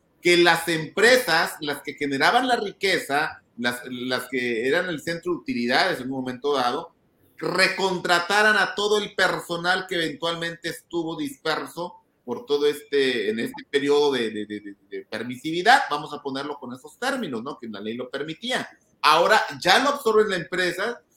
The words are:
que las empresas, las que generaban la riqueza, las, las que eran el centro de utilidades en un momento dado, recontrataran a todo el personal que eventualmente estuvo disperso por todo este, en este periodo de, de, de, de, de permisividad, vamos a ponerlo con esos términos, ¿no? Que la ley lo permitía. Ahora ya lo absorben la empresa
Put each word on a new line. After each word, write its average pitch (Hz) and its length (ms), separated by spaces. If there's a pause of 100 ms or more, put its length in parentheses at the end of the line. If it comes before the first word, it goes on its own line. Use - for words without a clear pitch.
(220)
que 175 160
las 170 300
empresas, 180 920
las 143 220
que 147 100
generaban 156 540
la 240 80
riqueza, 180 880 (160)
las, 123 260
las 127 420
que 123 400
eran 180 220
el 156 100
centro 170 340
de 156 40
utilidades 131 640
en 123 60
un 131 120
momento 127 380
dado, 131 400 (420)
recontrataran 185 1200
a 185 160
todo 208 240
el 202 160
personal 175 720
que - 60
eventualmente 165 760
estuvo 165 460
disperso 151 840 (220)
por 120 240
todo 147 180
este, 131 640
en 110 80
este 131 320
periodo 143 440
de, 117 180
de, 107 160
de, 104 140
de, 101 140 (140)
de 95 160
permisividad, 160 840
vamos 147 200
a 147 120
ponerlo 139 340
con 123 160
esos - 240
términos, 160 460
¿no? 147 160
Que 117 80
la 101 120
ley 107 140
lo 127 160
permitía. 160 580 (360)
Ahora 175 360 (220)
ya 185 160
lo 269 120
absorben 214 420
la 185 60
empresa 180 680 (120)